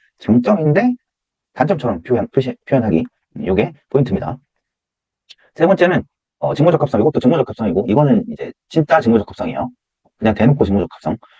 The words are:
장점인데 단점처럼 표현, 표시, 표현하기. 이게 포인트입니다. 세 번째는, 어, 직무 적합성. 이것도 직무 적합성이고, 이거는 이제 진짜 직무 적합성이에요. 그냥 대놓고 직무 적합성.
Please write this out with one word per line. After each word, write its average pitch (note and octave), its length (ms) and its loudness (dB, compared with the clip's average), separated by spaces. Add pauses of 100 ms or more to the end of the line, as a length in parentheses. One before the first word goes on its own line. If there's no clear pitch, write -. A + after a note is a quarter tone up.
(180)
장점인데 F3+ 760 0 (600)
단점처럼 D3 480 -2
표현, A#2+ 300 -2
표시, B2+ 240 -2 (100)
표현하기. A2+ 380 0 (360)
이게 G#2 320 -2 (180)
포인트입니다. C3 480 -2 (1160)
세 E3 120 0
번째는, F3+ 360 2 (380)
어, - 140 -4
직무 D3+ 180 4
적합성. C#3 280 0
이것도 C#3 200 0
직무 C#3 160 2
적합성이고, G#2+ 520 -2
이거는 B2+ 400 2
이제 - 240 -12 (160)
진짜 D#3+ 320 0
직무 - 180 2
적합성이에요. - 520 -8 (480)
그냥 A2 160 0
대놓고 A#2+ 300 2
직무 G2 160 0
적합성. - 360 -8 (240)